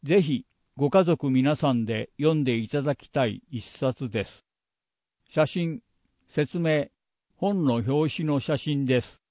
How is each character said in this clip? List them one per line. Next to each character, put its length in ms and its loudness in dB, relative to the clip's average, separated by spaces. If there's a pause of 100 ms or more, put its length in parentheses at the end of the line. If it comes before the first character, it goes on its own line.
ぜ 180 4
ひ、 240 -2 (300)
ご 140 0
家 140 4
族 260 0
皆 260 2
さ 180 0
ん 120 0
で 320 -6
読 180 2
ん 80 0
で 140 0
い 100 -4
た 140 -2
だ 140 -2
き 120 -20
た 180 0
い 240 -4
一 160 -10
冊 440 -4
で 160 -4
す。 180 -20 (840)
写 180 2
真、 340 -4 (460)
説 320 -2
明、 300 0 (460)
本 300 -2
の 100 2
表 420 0
紙 100 -4
の 120 0
写 180 -2
真 280 -2
で 160 2
す。 180 -16 (120)